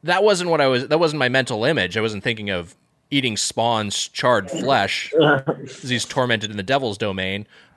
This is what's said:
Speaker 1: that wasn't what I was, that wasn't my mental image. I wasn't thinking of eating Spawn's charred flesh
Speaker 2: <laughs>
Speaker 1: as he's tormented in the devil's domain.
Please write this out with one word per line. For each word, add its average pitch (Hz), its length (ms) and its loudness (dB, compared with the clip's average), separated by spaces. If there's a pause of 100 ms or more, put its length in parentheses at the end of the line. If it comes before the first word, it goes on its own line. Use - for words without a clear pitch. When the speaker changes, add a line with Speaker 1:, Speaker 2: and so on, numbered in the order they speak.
Speaker 1:
that 180 200 2
wasn't 180 260 2
what 156 120 2
I 139 60 4
was, 131 220 2
that 156 100 2
wasn't 156 200 2
my 127 100 2
mental 123 340 0
image. 113 340 0
I 110 40 0
wasn't 107 220 -4
thinking 110 260 -4
of 87 260 -4 (360)
eating 127 260 2
Spawn's 110 720 -2
charred 107 420 0
flesh 117 640 0
Speaker 2:
<laughs> 160 100 4
Speaker 1:
as 143 680 0
he's 120 160 -2
tormented 113 460 -2
in 104 60 -8
the 101 60 -6
devil's 127 340 -2
domain. 98 500 -4 (300)